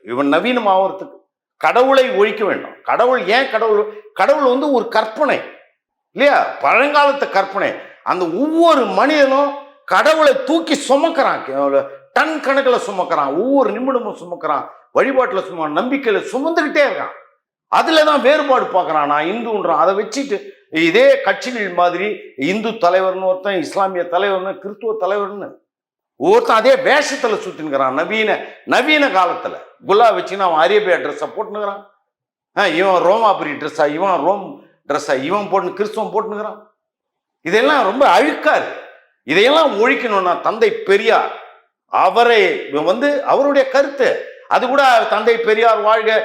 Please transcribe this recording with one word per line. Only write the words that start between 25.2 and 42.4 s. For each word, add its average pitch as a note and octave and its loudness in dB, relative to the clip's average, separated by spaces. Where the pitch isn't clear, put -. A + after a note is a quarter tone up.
ஒருத்தன் A3+ 4
அதே B3 4
வேஷத்துல B3+ 0
சுத்தினுக்கிறான். C#3+ -4
நவீன, G3 -2
நவீன C#4 2
காலத்துல F3+ -2
குல்லா G#3+ 4
வச்சுன்னு F#3 -4
அவன் D#3+ 0
அரேபியா F#3 2
ட்ரெஸ்ஸை D3 -6
போட்டுனுக்கிறான். G3+ -8
ஆ, G3 2
இவன் F3 2
ரோமாபுரி F3+ 2
ட்ரெஸ்ஸா, C#3+ -2
இவன் E3+ -2
ரோம் F#3+ 0
ட்ரெஸ்ஸா, C#3+ -2
இவன் F#3+ -4
போட்டு, F3+ -2
கிறிஸ்துவன் G3+ -6
போட்டுனுக்கிறான். G#3 -6
இதெல்லாம் B3 2
ரொம்ப G3+ 4
அழுக்கா D4 2
இருக்கு. - -6
இதையெல்லாம் B3+ 2
ஒழிக்கணும்னா G3+ 0
தந்தை G#3 0
பெரியார், G3+ 2
அவரை G3+ 4